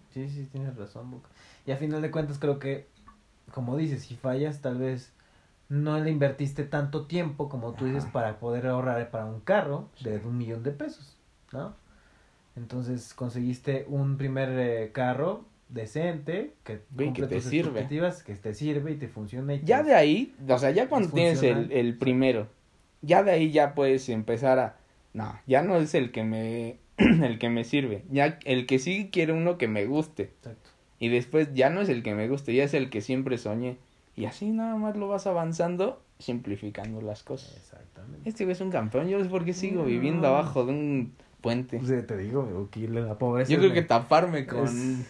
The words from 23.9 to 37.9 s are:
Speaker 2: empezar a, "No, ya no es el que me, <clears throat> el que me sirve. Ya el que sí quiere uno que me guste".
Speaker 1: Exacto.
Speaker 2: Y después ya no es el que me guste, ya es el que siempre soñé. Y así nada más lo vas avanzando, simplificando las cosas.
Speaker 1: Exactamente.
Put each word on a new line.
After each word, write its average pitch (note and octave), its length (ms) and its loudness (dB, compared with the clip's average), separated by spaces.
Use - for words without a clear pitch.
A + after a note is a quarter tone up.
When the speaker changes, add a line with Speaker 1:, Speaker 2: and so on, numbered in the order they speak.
Speaker 2:
empezar A#2+ 500 2
a, A#2 180 0
"No, G#2+ 340 -10
ya C3 160 6
no F#3 140 2
es D3+ 180 2
el B2+ 160 2
que A2+ 140 -2
me, A2+ 540 -4
<clears throat> - 80 -18
el C#3 420 6
que A#2 120 0
me A#2 140 0
sirve. A#2 460 -2
Ya C#3+ 340 2
el B2+ 220 0
que C3 120 4
sí F#3+ 340 -2
quiere E3 220 2
uno E3+ 240 0
que A#2+ 100 0
me G#2+ 160 0
guste". D3 380 -2
Speaker 1:
Exacto. - 320 -20
Speaker 2:
Y A#2 120 -2
después C#3+ 440 2
ya B2+ 160 6
no F#3 120 0
es F#3+ 80 0
el A#2+ 120 0
que A2 120 -2
me G#2+ 140 0
guste, C#3 260 -2
ya C3+ 100 6
es D3 100 -2
el C3+ 160 0
que G#2+ 120 -4
siempre C3 360 -2
soñé. A#2+ 380 -4
Y A2+ 80 -6
así G3+ 260 -6
nada A3+ 240 -2
más G#3+ 220 -2
lo G3+ 100 -4
vas G3 220 -2
avanzando, F3 760 0
simplificando G#2+ 840 -8
las G#2+ 200 -8
cosas. - 340 -12
Speaker 1:
Exactamente. - 720 -16